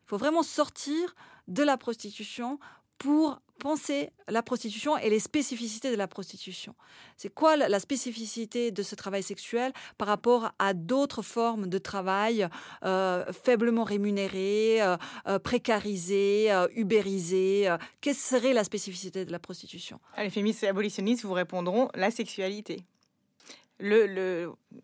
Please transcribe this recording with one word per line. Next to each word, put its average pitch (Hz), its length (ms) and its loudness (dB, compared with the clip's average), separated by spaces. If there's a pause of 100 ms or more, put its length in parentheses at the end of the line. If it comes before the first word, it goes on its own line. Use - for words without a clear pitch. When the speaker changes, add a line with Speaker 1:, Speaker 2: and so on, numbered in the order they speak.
Speaker 1:
Il - 40 -20
faut 202 80 -2
vraiment 311 240 4
sortir 302 720 -2 (340)
de 185 140 0
la 277 160 4
prostitution 240 800 -8 (400)
pour 294 420 2 (180)
penser 285 520 -2 (180)
la 226 140 0
prostitution 233 560 -2
et - 100 0
les 214 100 4
spécificités 240 720 -2
de 233 60 0
la 202 100 -2
prostitution. - 680 -14 (420)
C'est - 140 -12
quoi 311 260 4
la, 254 140 4
la 202 100 2
spécificité 233 920 -4
de 202 120 -4
ce 196 140 -8
travail 196 260 -4
sexuel 233 500 -4 (240)
par 208 100 -4
rapport 226 520 2
à 196 160 2
d'autres 240 480 0
formes 226 460 -2
de 175 100 -2
travail, 196 680 0 (380)
euh, 185 480 2
faiblement 233 520 4
rémunérées, 202 960 2
euh, 180 160 4 (280)
euh, 196 120 2
précarisées, 202 1120 2
euh, 180 240 4
ubérisées, 196 920 2
euh, 170 80 2 (240)
quelle 285 120 2
serait 254 380 2
la 226 120 4
spécificité 190 600 -8
de - 80 -10
la 170 60 -6
prostitution ? - 640 -16 (160)
Speaker 2:
Ah, 208 60 -4
les 208 60 -2
féministes 214 360 0
et 202 40 2
abolitionnistes 208 560 0
vous 196 80 -6
répondront 180 640 0
la 190 160 0
sexualité. 196 720 -6 (960)
Le, 208 260 6
le... 185 460 -2 (320)